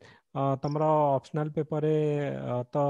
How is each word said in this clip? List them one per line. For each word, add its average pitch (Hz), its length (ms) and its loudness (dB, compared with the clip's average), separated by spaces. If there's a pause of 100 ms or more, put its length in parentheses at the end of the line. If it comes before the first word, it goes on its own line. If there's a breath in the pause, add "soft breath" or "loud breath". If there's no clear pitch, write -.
(360 loud breath)
ଅ, 139 80 -2 (120)
ତମର 151 280 -2 (320)
ଅପସନାଲ 151 340 -4
ପେପର 151 320 -4
ରେ, 156 160 2 (300)
ଅ, 135 360 -4
ତ - 120 -10 (140)